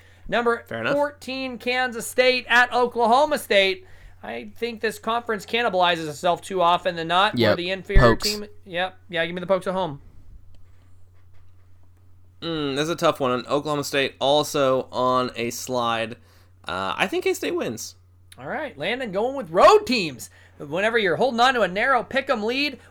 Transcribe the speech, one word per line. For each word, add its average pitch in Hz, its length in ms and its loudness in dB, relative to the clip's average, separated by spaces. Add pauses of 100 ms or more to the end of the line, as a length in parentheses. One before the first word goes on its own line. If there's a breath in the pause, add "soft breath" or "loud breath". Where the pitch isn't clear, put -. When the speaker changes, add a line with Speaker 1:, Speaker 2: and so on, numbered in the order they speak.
(280 soft breath)
Speaker 1:
Number 233 400 -2
Speaker 2:
Fair 113 140 -8
enough. 123 120 0
Speaker 1:
fourteen, 262 640 -4
Kansas 247 500 -4
State 254 420 2
at 240 240 4
Oklahoma 247 640 4
State. 190 480 2 (360 soft breath)
I 226 360 -10
think 233 240 -6
this 214 180 -4
conference 226 460 -4
cannibalizes 180 640 2
itself 165 320 0
too 190 200 -4
often 175 360 2
than 165 120 -4
not. 196 260 2
We're 233 140 0
Speaker 3:
Yep. - 80 4
Speaker 1:
the 175 140 -6
inferior 190 300 4 (140)
Speaker 3:
Pokes. - 140 -6
Speaker 1:
team. 208 160 -8 (200)
Yep. 185 320 -6 (120)
Yeah, 170 160 -2
give 175 100 -6
me 180 60 -6
the 175 60 -8
Pokes 185 200 0
at 185 60 -2
home. 165 280 -4 (2500)
Speaker 2:
Mm, 151 340 -4
that's 151 140 -2
a 170 60 -2
tough 156 240 0
one. 127 280 0
Oklahoma 143 360 -2
State 135 360 -2
also 135 720 2
on 127 440 0
a 117 140 -4
slide. 117 640 -4 (520 soft breath)
Uh, 92 320 -4
I 190 100 0
think 349 160 -4
K-State 349 320 -4
wins. 156 400 -8 (420)
Speaker 1:
All 127 100 -14
right, 247 300 -10
Landon 220 340 -6
going 233 240 -2
with 233 160 -8
road 359 340 8
teams. 170 440 -4 (280 soft breath)
Whenever 185 400 -2
you're 185 200 2
holding 226 220 0
on 254 160 6
to 233 60 0
a 190 60 4
narrow 220 360 0
pick 269 260 -4
'em 233 140 -2
lead, 269 360 -4 (120)